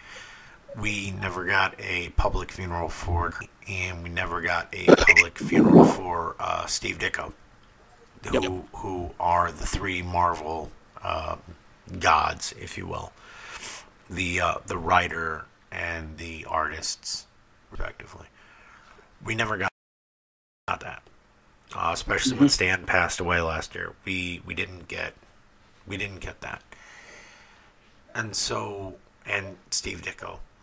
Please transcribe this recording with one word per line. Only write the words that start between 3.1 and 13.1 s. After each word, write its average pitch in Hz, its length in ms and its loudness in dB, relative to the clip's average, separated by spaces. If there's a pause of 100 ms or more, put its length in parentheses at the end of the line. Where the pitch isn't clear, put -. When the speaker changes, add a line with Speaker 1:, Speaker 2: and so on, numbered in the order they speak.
Speaker 1:
and 90 360 -6
we 85 60 -8
never 87 320 -4
got 87 320 0
a 90 140 -8
public - 500 8
funeral - 480 10
for, 87 540 0
uh, 85 260 -2
Steve 90 340 -4
Ditko, - 320 -4 (960)
who, 127 140 2
Speaker 2:
Yep. 95 100 0 (220)
Speaker 1:
who 90 460 -6
are 87 320 2
the 78 140 -4
three 92 360 -2
Marvel, 85 680 0 (320)
uh, 80 360 -4 (600)
gods, 78 600 2
if - 180 -12
you 92 100 -10
will, - 260 -10 (960)